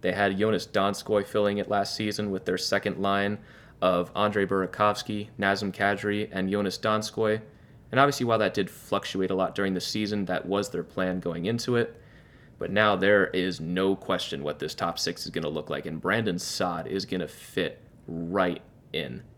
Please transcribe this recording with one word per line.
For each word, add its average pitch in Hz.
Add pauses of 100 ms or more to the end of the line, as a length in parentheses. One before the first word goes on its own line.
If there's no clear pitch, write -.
They 92
had 98
Jonas 107
Donskoi 101
filling 104
it 98
last 101
season 107
with 95
their 92
second 101
line 101 (420)
of 90
Andre 101
Burakovsky, 101 (100)
Nazem 101
Kadri, 104
and 95
Jonas 101
Donskoi. 107 (500)
And 123
obviously, 139
while 117
that 101
did 95
fluctuate 95
a -
lot 92
during 98
the 90
season, 104
that 90
was 101
their 85
plan 92
going 85
into 117
it. 117 (600)
But -
now 104
there 98
is 90
no 92
question 87
what 73
this -
top 85
six -
is 80
gonna 80
look 76
like, 73
and 78
Brandon 98
Saad 87
is 95
gonna 90
fit - (280)
right 85 (300)
in. 65 (160)